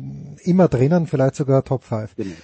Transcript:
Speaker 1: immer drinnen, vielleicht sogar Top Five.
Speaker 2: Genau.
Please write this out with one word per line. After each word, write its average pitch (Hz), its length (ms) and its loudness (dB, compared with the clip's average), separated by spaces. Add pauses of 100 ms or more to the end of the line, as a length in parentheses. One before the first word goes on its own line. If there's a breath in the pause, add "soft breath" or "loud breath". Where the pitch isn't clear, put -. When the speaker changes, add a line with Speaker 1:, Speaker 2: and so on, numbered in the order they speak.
(460)
Speaker 1:
immer 180 240 4
drinnen, 147 360 2
vielleicht 131 300 0
sogar 135 300 2
Top 131 180 -4
Five. 110 320 -8
Speaker 2:
Genau. 98 160 -8 (120)